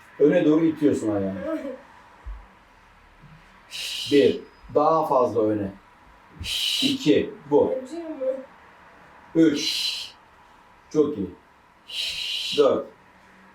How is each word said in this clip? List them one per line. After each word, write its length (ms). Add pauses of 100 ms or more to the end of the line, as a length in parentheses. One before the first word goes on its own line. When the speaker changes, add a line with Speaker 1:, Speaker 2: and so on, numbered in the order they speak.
(180)
Speaker 1:
Öne 260
doğru 200
itiyorsun 440
ayağını. 500 (2500)
Bir, 300 (340)
daha 320
fazla 360
öne. 300 (1120)
İki, 520 (160)
bu. 240 (100)
Speaker 2:
Acıyor 240
mu? 180 (1080)
Speaker 1:
Üç. 800 (800)
Çok 260
iyi. 120 (1300)
Dört. 300 (680)